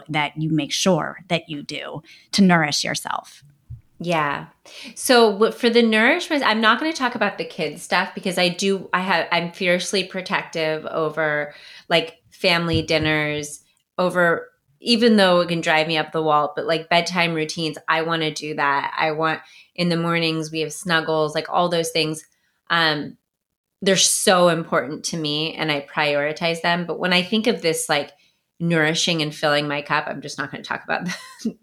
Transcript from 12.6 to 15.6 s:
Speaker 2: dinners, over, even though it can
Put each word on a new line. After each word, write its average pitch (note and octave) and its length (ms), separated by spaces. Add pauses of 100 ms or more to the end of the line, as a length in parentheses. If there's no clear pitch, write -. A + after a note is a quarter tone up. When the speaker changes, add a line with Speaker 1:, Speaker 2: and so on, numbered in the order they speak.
Speaker 2:
dinners, D3+ 800 (360)
over, F3 520 (320)
even A3+ 340
though F#3 260
it E3+ 80
can E3+ 120